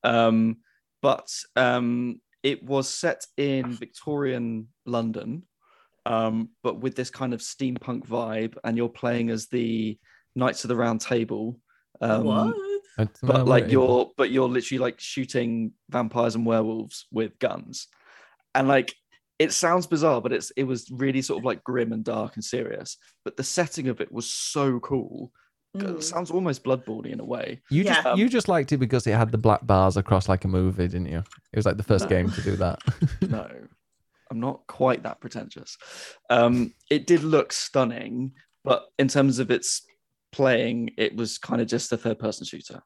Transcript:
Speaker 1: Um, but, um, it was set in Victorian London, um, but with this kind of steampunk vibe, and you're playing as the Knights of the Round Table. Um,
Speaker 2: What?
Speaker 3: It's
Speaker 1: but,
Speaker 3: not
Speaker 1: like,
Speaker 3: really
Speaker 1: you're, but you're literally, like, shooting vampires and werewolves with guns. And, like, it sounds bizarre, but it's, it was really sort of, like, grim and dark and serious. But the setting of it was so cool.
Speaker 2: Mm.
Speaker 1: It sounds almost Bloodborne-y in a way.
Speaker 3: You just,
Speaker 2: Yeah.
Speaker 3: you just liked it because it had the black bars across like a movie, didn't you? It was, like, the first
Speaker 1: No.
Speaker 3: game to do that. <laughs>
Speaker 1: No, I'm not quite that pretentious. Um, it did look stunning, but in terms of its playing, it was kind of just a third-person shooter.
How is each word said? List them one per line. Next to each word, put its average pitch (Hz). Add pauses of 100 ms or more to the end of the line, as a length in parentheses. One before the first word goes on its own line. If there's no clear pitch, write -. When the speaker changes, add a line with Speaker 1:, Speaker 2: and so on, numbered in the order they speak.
Speaker 1:
Um, 113 (440)
but, - (280)
um, 123 (240)
it 139
was 135
set - (120)
in 135
Victorian 120 (160)
London, 117 (600)
um, 113 (120)
but -
with 127
this 127
kind 127
of 110
steampunk -
vibe, 113
and 117
you're 117
playing 120
as 113
the 113 (380)
Knights 127
of 120
the 123
Round 117
Table. 113 (440)
Um, 110
Speaker 2:
What? 110 (420)
Speaker 3:
It's 107
Speaker 1:
but, 127
Speaker 3:
not 123
Speaker 1:
like, 127
Speaker 3:
really -
Speaker 1:
you're, 127
but 120
you're 131
literally, 127
like, 123
shooting 117 (160)
vampires 117
and 117
werewolves 110
with 110
guns. - (680)
And, 135
like, 135 (440)
it 156
sounds 180
bizarre, 147
but 123
it's, -
it 135
was 127
really 131
sort 131
of, 117
like, 120
grim 120
and 110
dark 110
and 110
serious. - (280)
But -
the 135
setting 160
of 117
it -
was 117
so 123
cool. - (460)
Speaker 2:
Mm. 190
Speaker 1:
It 156
sounds 170
almost 170
Bloodborne-y 123
in -
a 117
way. 120
Speaker 3:
You 165
just, 165
Speaker 2:
Yeah. 123
Speaker 3:
you 226
just 233
liked 160
it 143
because 123
it 110
had 113
the 117
black 110
bars 95
across 95
like 92
a -
movie, 92
didn't 90
you? 82 (340)
It -
was, 104
like, 101
the 104
first 101
Speaker 1:
No. 87
Speaker 3:
game 92
to -
do 98
that. 92 (240)
<laughs> 185
Speaker 1:
No, 110 (840)
I'm 113
not 131
quite -
that -
pretentious. - (540)
Um, 120 (160)
it 147
did 165
look 156
stunning, 123 (320)
but - (120)
in 135
terms 135
of 117
its - (500)
playing, 117
it -
was 110
kind -
of 110
just 120
a 117
third-person 110
shooter. -